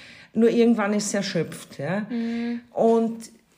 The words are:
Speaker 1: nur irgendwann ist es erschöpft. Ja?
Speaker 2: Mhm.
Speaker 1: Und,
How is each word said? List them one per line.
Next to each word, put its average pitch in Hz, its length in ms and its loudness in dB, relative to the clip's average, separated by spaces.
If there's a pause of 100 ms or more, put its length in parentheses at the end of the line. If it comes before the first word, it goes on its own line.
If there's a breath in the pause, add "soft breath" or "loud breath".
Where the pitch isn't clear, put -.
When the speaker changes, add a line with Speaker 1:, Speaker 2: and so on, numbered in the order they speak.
(340 loud breath)
Speaker 1:
nur 226 160 4
irgendwann 226 440 4
ist 208 140 -2
es - 80 -6
erschöpft. - 640 -4
Ja? 180 300 -4
Speaker 2:
Mhm. 233 520 -4 (100)
Speaker 1:
Und, 226 460 2 (400)